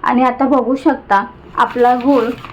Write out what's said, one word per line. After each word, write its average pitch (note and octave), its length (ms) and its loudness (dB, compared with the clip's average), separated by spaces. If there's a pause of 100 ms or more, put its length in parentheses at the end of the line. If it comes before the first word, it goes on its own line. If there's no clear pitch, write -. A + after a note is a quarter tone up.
आणि B3 200 2
आता C4 260 0
बघू B3+ 260 0
शकता B3+ 480 0 (340)
आपला A#3+ 400 2
गूळ B3 320 2 (240)